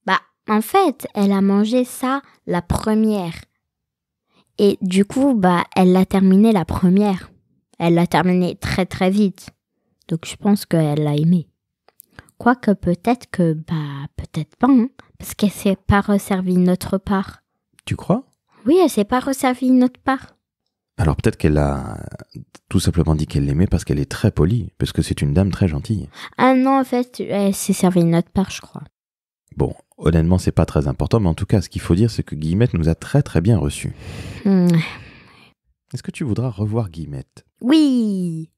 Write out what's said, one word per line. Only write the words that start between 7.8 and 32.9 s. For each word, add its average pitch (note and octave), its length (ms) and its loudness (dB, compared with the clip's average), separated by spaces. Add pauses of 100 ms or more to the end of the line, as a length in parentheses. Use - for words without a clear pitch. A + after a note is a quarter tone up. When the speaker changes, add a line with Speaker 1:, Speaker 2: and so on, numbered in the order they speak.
Speaker 1:
l'a E3+ 140 2
terminé F3+ 480 0
très, - 320 -4
très F#3+ 240 -2
vite. G3+ 400 -2 (580)
Donc, E3 160 -6
je - 100 -12
pense G3+ 300 0
qu'elle D3+ 380 0
l'a D3 120 0
aimé. D#3+ 320 0 (920)
Quoique, A#3+ 320 0
peut-être F#3+ 600 -2
que, E3+ 220 0
bah, D3+ 600 -8
peut-être - 420 -10
pas, B3 120 0
hein, B3+ 200 4 (280)
parce - 180 -14
qu'elle G3+ 160 0
s'est G3 240 -2 (120)
pas G3+ 140 2
resservie F#3+ 560 -2
notre F3+ 400 0
part. - 460 -6 (420)
Speaker 2:
Tu - 100 -6
crois ? A#3 280 -4 (420)
Speaker 1:
Oui, D#4 160 4
elle D#4 80 4
s'est G3+ 160 -2
pas B3+ 140 -2
resservie B3+ 520 -2
notre B3+ 280 2
part. - 360 -6 (640)
Speaker 2:
Alors, C#2+ 180 2
peut-être - 220 -2
qu'elle D2+ 200 2
a C2+ 400 -2 (720)
tout F#2+ 100 2
simplement D#2+ 360 0
dit D2+ 120 -2
qu'elle C#2+ 180 -2
l'aimait D2 220 0
parce - 180 -2
qu'elle D2 140 -2
est C#2 120 -4
très - 200 0
polie, F2 460 0
parce - 140 -4
que - 100 -4
c'est - 200 -4
une D2 120 0
dame F#2 180 2
très G2 160 0
gentille. D#2 420 -4 (280)
Speaker 1:
Ah B3+ 180 4
non, C4+ 240 2
en C4 40 0
fait, B3 380 -4
elle G3 340 0
s'est - 180 -2
servie F3+ 300 2
notre E3+ 280 2
part, - 200 -2
je - 100 -14
crois. - 220 -18 (720)
Speaker 2:
Bon, - 180 -2 (240)
honnêtement, E2 400 2
c'est - 140 -2
pas E2 140 2
très D2 220 -2
important, - 320 0
mais F#2+ 100 0
en D#2+ 40 0
tout G2 120 -6
cas, G#2 160 2
ce - 80 -8
qu'il - 120 -10
faut E2+ 140 2
dire, A2+ 160 2
c'est - 120 -6
que - 120 -10
Guillemette E2+ 380 0
nous D#2+ 160 0
a E2 60 2